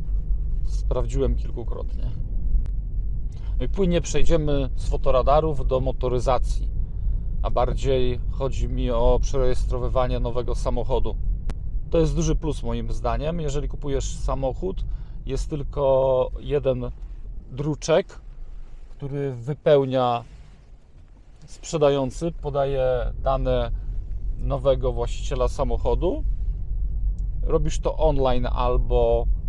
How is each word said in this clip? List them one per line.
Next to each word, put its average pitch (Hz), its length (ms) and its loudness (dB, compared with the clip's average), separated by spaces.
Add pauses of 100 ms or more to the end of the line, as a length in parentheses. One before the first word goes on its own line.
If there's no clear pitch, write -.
(640)
Sprawdziłem 123 720 0
kilkukrotnie. - 720 -4 (1500)
No 127 60 0
i 127 40 0
płynnie 175 320 2
przejdziemy 147 760 4
z - 120 -2
fotoradarów 139 800 2
do 131 140 2
motoryzacji. 127 880 0 (720)
A 117 80 0
bardziej 123 680 2 (100)
chodzi 135 380 -2
mi 127 220 0
o 123 320 4
przerejestrowywanie 127 960 2
nowego 123 340 0
samochodu. 117 600 0 (760)
To 170 80 4
jest 156 160 2
duży 156 220 2
plus 143 260 -2
moim 117 300 -2
zdaniem. 135 480 -2
Jeżeli 143 280 -2
kupujesz - 480 -2
samochód, 135 680 -2 (420)
jest 135 240 -4
tylko 135 800 2 (100)
jeden 127 500 -2 (600)
druczek, 151 680 -2 (720)
który 139 420 -6
wypełnia 131 920 2 (1200)
sprzedający, 143 840 0
podaje 131 800 -2 (100)
dane 131 480 0 (680)
nowego 131 540 2
właściciela 120 560 -2
samochodu. 147 760 0 (1200)
Robisz 151 360 2
to - 180 -2
online 131 500 2
albo 120 800 2 (220)